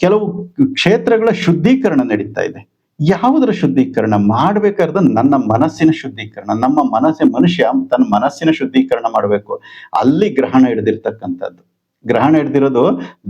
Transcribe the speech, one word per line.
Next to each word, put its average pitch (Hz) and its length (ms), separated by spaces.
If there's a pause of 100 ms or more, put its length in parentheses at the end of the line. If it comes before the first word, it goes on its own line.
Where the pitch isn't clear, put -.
ಕೆಲವು 202 480 (240)
ಕ್ಷೇತ್ರಗಳ 220 580
ಶುದ್ಧೀಕರಣ 175 760
ನಡೀತಾ 104 360
ಇದೆ. 92 380 (220)
ಯಾವುದರ 233 500
ಶುದ್ಧೀಕರಣ? 113 640
ಮಾಡ್ಬೇಕಾದ್ರೆ 160 1000
ನನ್ನ 135 200
ಮನಸ್ಸಿನ 135 560
ಶುದ್ಧೀಕರಣ. 104 680
ನಮ್ಮ 139 220 (140)
ಮನಸ್ಸೇ, 156 300
ಮನುಷ್ಯ 135 380 (280)
ತನ್ನ 123 240
ಮನಸ್ಸಿನ 143 360
ಶುದ್ಧೀಕರಣ 131 600
ಮಾಡ್ಬೇಕು. 104 500 (380)
ಅಲ್ಲಿ 160 300
ಗ್ರಹಣ 135 380
ಹಿಡ್ದಿರ್ತಕ್ಕಂಥದ್ದು. 110 960 (400)
ಗ್ರಹಣ 131 300
ಹಿಡ್ದಿರೋದು 135 640 (300)